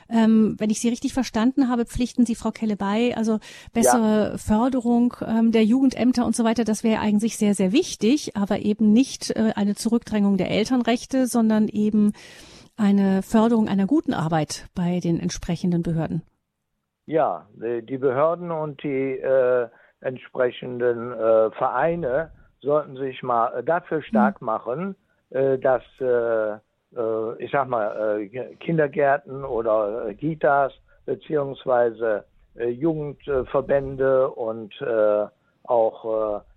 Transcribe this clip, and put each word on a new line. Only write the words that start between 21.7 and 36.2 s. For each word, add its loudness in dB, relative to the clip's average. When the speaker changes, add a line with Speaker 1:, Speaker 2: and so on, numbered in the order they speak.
Speaker 2:
sollten -2
sich -8
mal, 0
äh, -6
dafür -4
stark 0
Speaker 1:
Mhm. -12
Speaker 2:
machen, -6
äh, 0
dass, 0
äh, 0
äh, -12
ich -10
sag 0
mal, -2
äh, -12
Kindergärten -2
oder, -2
äh, -8
Kitas 0
beziehungsweise, -2
äh, -4
Jugendverbände -2
und, -8
äh, 2
auch, -2